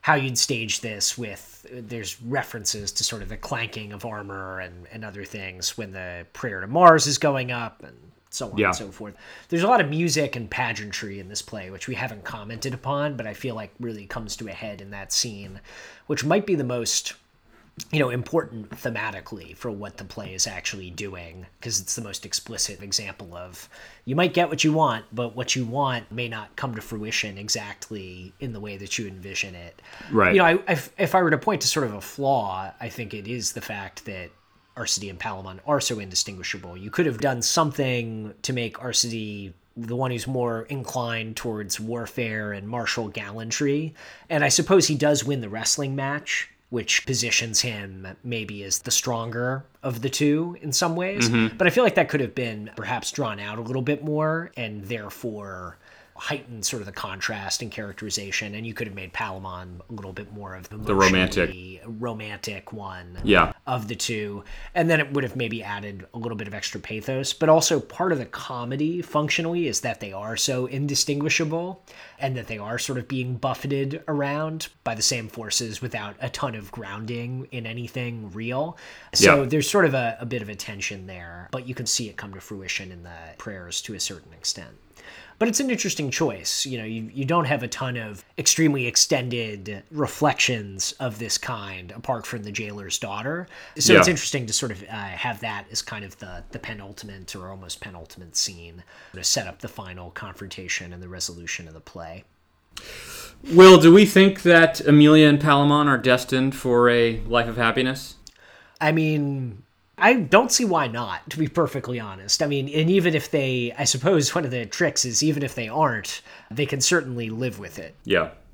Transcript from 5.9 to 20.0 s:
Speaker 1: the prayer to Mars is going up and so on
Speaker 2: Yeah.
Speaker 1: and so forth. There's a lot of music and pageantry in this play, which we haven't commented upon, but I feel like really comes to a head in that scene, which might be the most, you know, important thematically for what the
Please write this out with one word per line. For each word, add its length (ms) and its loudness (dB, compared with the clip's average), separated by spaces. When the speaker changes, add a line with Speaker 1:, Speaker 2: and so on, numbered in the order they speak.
Speaker 1:
the 400 -12
prayer 280 -8
to 60 -8
Mars 400 8
is 120 0
going 340 0
up 300 -8
and 140 -20
so 200 -8
on 80 -4
Speaker 2:
Yeah. 100 4
Speaker 1:
and 80 2
so 140 -10
forth. 240 -16
There's 160 0
a 40 4
lot 120 6
of 80 4
music 460 0
and 160 -8
pageantry 720 -6
in 80 -14
this 140 -8
play, 280 -12
which 180 -12
we 60 -6
haven't 300 -8
commented 500 -8
upon, 420 -4
but 100 -8
I 80 -8
feel 200 -8
like 240 -10
really 280 -10
comes 300 -8
to 120 -10
a 40 -10
head 280 -12
in 100 -16
that 220 -10
scene, 480 -4
which 180 -4
might 220 4
be 80 2
the 100 0
most, 500 -2
you 80 2
know, 100 2
important 600 -4
thematically 840 -8
for 140 -8
what 280 -10
the 60 -12